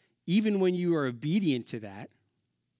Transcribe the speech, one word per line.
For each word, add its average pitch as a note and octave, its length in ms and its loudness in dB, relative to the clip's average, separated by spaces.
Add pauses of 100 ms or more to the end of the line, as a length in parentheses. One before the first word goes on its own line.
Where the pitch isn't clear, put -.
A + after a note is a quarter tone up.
(260)
Even G#3 340 2
when F#3 140 2
you F3+ 200 2
are D3 120 2
obedient C#3+ 600 0
to A#2 120 -6
that, G#2 300 -14 (680)